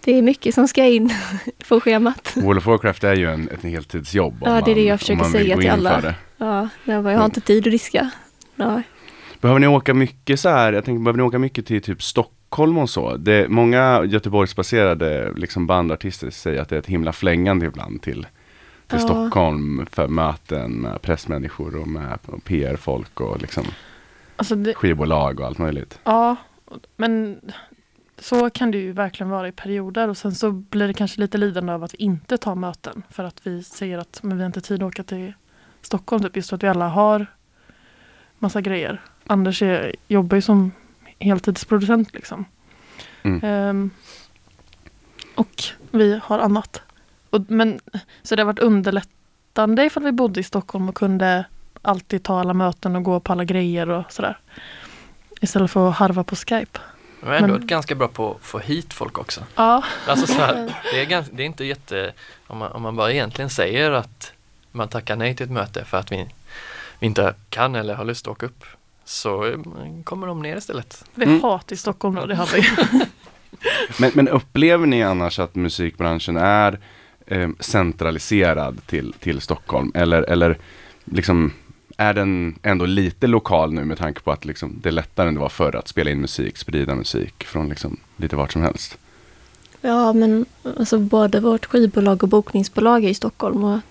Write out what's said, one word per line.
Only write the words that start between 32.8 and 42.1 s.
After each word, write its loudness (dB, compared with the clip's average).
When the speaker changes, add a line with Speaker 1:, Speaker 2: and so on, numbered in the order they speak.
Speaker 3:
För -12
att -12
vi -8
säger -10
att, -14
men -4
vi -2
har -4
inte -8
tid -4
att -4
åka -10
till -10
Stockholm. -2
Typ, -4
just -6
för -6
att -6
vi 2
alla 2
har 2
massa -2
grejer. -4
Anders 2
är, 0
jobbar 2
ju 4
som 4
heltidsproducent, 0